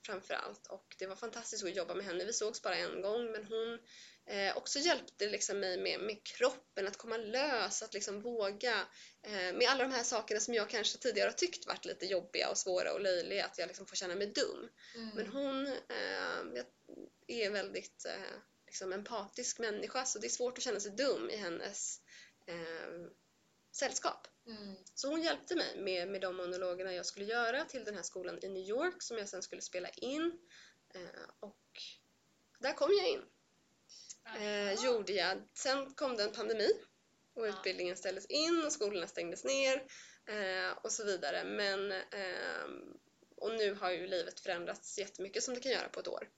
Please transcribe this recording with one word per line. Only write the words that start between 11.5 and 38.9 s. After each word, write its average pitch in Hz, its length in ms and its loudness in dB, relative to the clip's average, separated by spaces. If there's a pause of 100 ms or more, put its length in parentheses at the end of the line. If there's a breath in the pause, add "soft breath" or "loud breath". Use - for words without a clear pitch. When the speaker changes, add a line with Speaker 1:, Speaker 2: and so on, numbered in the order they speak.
Speaker 1:
varit - 180 -2
lite - 220 -4
jobbiga 185 440 2
och - 80 2
svåra 180 340 2
och - 80 0
löjliga, 185 440 2
att - 140 -6
jag 170 80 0
liksom 190 200 -10
får 185 100 -8
känna 180 180 -2
mig 202 120 2
dum. - 420 0 (260 loud breath)
Speaker 2:
Mm. 226 220 -6
Speaker 1:
Men 214 100 0
hon, 269 400 0
eh, - 960 -2 (640)
är 214 240 0
väldigt, 196 540 -4
eh, - 340 -6 (280)
liksom 190 260 -6
empatisk 208 680 -4
människa, 220 460 -2
så - 140 0
det 220 80 -4
är - 20 -2
svårt 247 300 0
att 247 60 -2
känna 208 160 0
sig 208 100 -4
dum 208 400 2
i 214 60 -2
hennes, 196 640 -4 (460 loud breath)
eh, 165 640 -6 (640)
sällskap. - 560 0 (180)
Speaker 2:
Mm. 208 280 -10 (200)
Speaker 1:
Så 269 140 -2
hon 320 140 2
hjälpte 330 340 2
mig - 220 2
med, 185 300 0
med 196 120 -4
de 185 160 -2
monologerna 180 580 -2
jag 175 120 -4
skulle 202 180 -4
göra 240 400 2
till 262 200 -8
den 208 100 -4
här 175 80 -6
skolan 175 400 -6
i 190 60 -6
New 190 200 -6
York 349 340 2
som 233 160 -4
jag 202 100 -4
sen 190 140 -6
skulle 190 200 -8
spela 180 260 -4
in. 320 500 -2 (560 loud breath)
Eh, - 360 -12 (100)
och 202 180 -12 (1000)
där 269 140 0
kom 294 240 6
jag 370 120 6
in. - 140 2 (1040 loud breath)
Speaker 2:
Aha. 220 120 -8
Speaker 1:
Eh, 208 460 2
gjorde 214 280 4
jag. 196 300 4 (120)
Sen 269 400 0
kom 262 220 0
det 202 60 2
en 208 100 2
pandemi 220 380 4 (640)
och 226 120 0
Speaker 2:
Ja. 208 40 2
Speaker 1:
utbildningen 185 460 0
ställdes 190 300 -4
in 320 380 4
och 294 80 2
skolorna 202 340 2